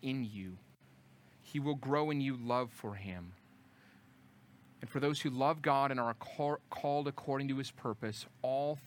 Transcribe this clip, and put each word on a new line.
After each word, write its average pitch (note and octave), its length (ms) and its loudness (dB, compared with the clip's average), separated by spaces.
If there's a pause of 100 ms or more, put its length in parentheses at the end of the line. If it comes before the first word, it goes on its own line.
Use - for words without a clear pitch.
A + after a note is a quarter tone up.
in C3 220 -2
you. F#2+ 340 -6 (840)
He - 180 -4
will C#3+ 160 0
grow C#3+ 340 2
in C#3+ 120 2
you C3+ 140 0
love A#2+ 360 0
for G2+ 240 -8
him. F#2 380 -8 (1500)
And A#2+ 80 -10
for C#3+ 100 -2
those C#3+ 220 2
who D3+ 80 0
love C#3 320 2
God C#3 280 4
and C3 100 2
are A#2 140 2
call-, D3 460 -2 (100)
called C#3+ 380 0
according C#3 400 -2
to C3+ 100 0
his C3 140 -4
purpose, A2 540 -4 (160)
all C#3+ 460 2